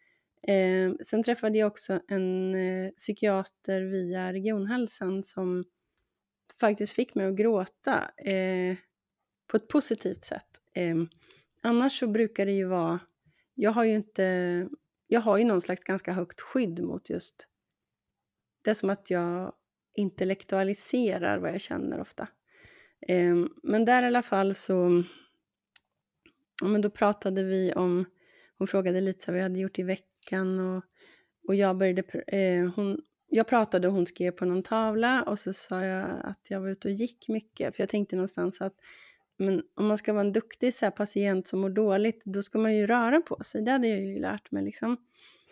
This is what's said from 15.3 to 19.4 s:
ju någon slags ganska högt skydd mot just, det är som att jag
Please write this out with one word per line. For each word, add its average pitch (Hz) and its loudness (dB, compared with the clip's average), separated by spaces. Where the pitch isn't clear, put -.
ju 233 4
någon 202 4
slags 185 -6
ganska 185 -4
högt 180 -6
skydd 180 -2
mot - -6
just, - -10
det 214 0
är 220 4
som 190 -2
att - -4
jag 175 -2